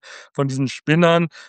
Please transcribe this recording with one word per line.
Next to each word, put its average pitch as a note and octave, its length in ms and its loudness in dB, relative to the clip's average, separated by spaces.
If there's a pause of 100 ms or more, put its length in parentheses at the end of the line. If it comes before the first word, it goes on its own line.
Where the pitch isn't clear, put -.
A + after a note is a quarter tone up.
(320)
von C#3 160 -2
diesen C3 200 -4
Spinnern, E3+ 600 2 (200)